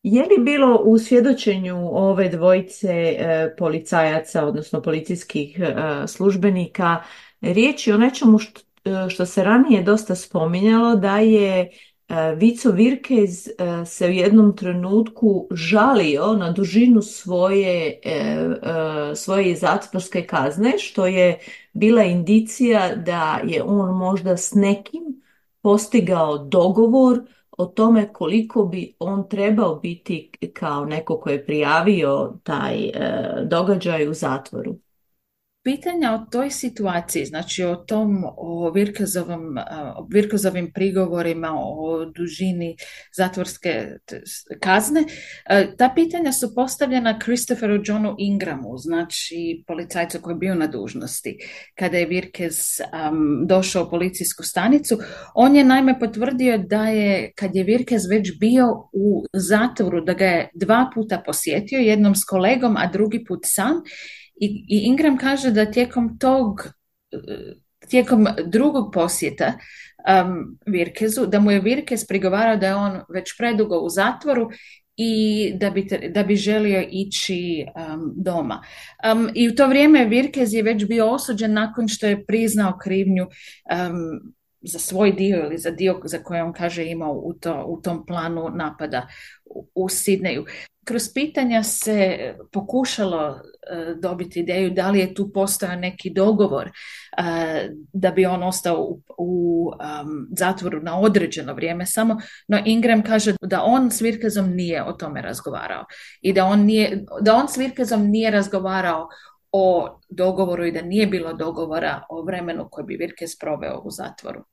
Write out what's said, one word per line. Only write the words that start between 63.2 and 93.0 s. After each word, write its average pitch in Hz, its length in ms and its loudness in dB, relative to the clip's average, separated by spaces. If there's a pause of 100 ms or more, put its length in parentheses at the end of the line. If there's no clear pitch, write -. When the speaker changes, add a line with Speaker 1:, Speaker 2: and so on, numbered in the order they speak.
Speaker 2:
put 180 180 -6
sam. 285 380 0 (600)
I, 208 260 -4
i 208 120 2
Ingram 269 380 4
kaže 269 340 0
da 214 200 2
tijekom 240 480 0
tog, 254 420 2 (500)
e, - 60 -12 (720)
tijekom 240 380 4 (180)
drugog 247 480 0
posjeta, 170 600 -2 (720)
um, 180 400 -8
Virkezu, 208 600 -2
da 202 140 2
mu 208 120 6
je 196 100 2
Virkez 247 460 -2
prigovarao 196 500 0
da 190 100 0
je 196 80 0
on 202 340 -4
već 185 280 -10
predugo 214 420 0
u 170 100 -4
zatvoru 233 600 -2 (480)
i 214 580 0
da 196 140 -2
bi 196 180 -2
te-, - 220 -6
da 202 140 0
bi 202 120 2
želio 202 540 0
ići, 180 760 -6 (100)
um, 160 400 -8
doma. 170 480 -4 (500)
Um, 226 220 2
i 233 140 4
u 226 60 -2
to 277 120 6
vrijeme 277 380 6
Virkez 247 480 0
je 220 100 0
već 214 220 0
bio 220 260 2
osuđen 220 420 -2
nakon 220 340 -2
što 208 200 -4
je 202 180 -2
priznao 208 520 0
krivnju, 190 460 0
um, 170 1080 -8 (280)
za 170 180 -12
svoj 196 320 0
dio 190 340 0
ili 160 120 -8
za 170 140 -6
dio 180 320 -2
za 165 140 -8
koje 170 260 -6
on 170 100 -6
kaže 170 320 -6
imao 160 280 -6
u 170 200 -8
to-, 160 340 -8
u 160 140 -8
tom 170 240 -8
planu 165 500 -6
napada 151 520 -8 (380)
u, - 300 -18
u 185 140 -2
Sidneju. 185 560 -2 (400)
Kroz 233 280 -6
pitanja 262 500 -2
se 208 540 0 (340)
pokušalo, 196 800 -2